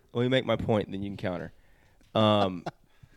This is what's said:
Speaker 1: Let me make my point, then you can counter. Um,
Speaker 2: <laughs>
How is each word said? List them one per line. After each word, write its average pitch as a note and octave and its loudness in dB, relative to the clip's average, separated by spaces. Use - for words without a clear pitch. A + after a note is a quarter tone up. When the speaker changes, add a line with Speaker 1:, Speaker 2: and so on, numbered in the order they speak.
Speaker 1:
Let A#2+ 0
me B2 2
make C3 2
my A2+ 0
point, G#2 0
then G2 -6
you G2+ -6
can F#2+ -10
counter. F2+ -6
Um, G#2 4
Speaker 2:
<laughs> - -10